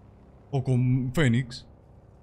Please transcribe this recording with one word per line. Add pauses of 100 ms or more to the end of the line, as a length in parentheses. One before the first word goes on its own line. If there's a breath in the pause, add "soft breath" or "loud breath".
(500)
o
con
Fénix, (560)